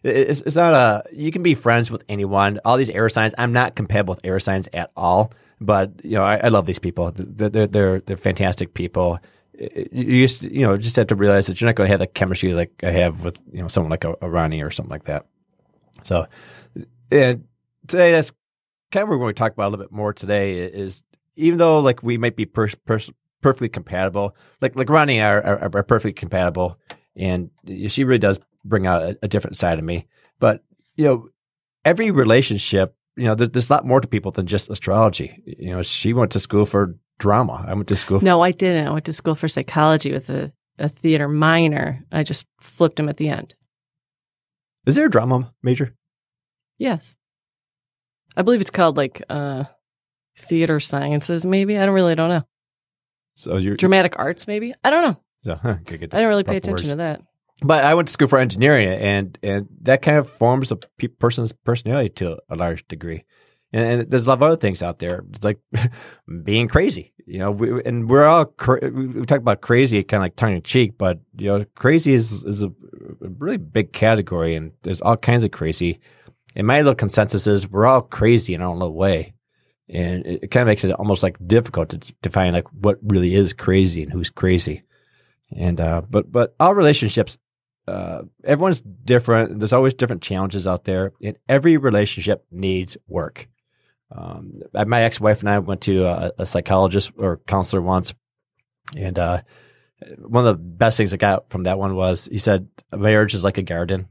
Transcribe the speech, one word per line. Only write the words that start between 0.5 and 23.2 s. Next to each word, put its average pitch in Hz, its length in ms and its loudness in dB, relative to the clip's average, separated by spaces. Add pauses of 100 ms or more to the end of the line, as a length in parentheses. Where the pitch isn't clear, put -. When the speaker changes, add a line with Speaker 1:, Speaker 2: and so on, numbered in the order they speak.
Speaker 1:
not 170 180 6
a, 113 380 4
you 151 200 -6
can 180 100 -6
be 175 140 4
friends 117 340 2
with 110 180 -8
anyone. 101 560 0
All 120 140 4
these 131 140 0
air 110 180 0
signs, 110 280 0
I'm 120 140 -2
not 123 240 0
compatible 101 380 -2
with - 120 -12
air 92 140 -2
signs 95 340 -4
at 87 220 -8
all. 95 360 0 (280)
But, 101 460 0
you 104 120 -2
know, 95 60 2
I, 104 140 2
I 110 120 0
love 101 180 4
these 90 120 -4
people. 87 320 -4
Th-, 92 160 -10 (100)
th-, 107 140 -2
they're, 107 160 2
they're, 95 340 2
they're 98 160 -8
fantastic 92 580 -2
people. 87 440 -2 (340)
It, - 380 -12
you 127 360 4
just, - 160 -4
you 135 240 0
know, 98 100 4
just 117 200 -4
have - 100 2
to 107 80 2
realize 98 320 4
that 92 120 -6
you're 117 80 0
not 113 80 2
gonna 98 140 2
have 98 100 4
the 92 80 -2
chemistry 90 460 -2
like 85 300 -4
I 90 80 -2
have 87 320 0
with, 85 160 -8 (120)
you 92 100 -12
know, 85 60 -8
someone 80 220 -2
like 80 140 -4
a, 82 180 -4
a 85 80 -8
Ronnie 80 320 -2
or 76 80 -8
something 71 220 -12
like 73 140 -14
that. 76 200 -8 (760)
So, 87 240 -2 (840)
and 127 340 4 (420)
today, 175 240 6
that's 160 200 2 (600)
kind 196 120 0
of 214 60 -4
what 156 80 0
we're 123 80 -2
gonna 107 80 -2
talk 113 200 -2
about 101 140 -2
a 101 40 -2
little 98 140 -10
bit - 60 -20
more 104 220 -6
today 98 460 -2
is, 95 420 -10 (380)
even 165 200 2
though, 160 220 6
like, 127 200 2
we 120 160 -2
might 117 180 -2
be 107 100 -4
per-, 107 220 -2 (180)
per-, 110 140 -2 (440)